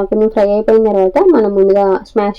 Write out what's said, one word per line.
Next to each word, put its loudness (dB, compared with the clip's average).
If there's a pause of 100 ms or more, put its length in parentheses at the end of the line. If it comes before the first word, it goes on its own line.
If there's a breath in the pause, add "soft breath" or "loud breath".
కొంచెం 0
ఫ్రై 0
అయిపోయిన 2
తర్వాత 0 (180)
మనం 0 (100)
ముందుగా 2 (240)
స్మాష్ -4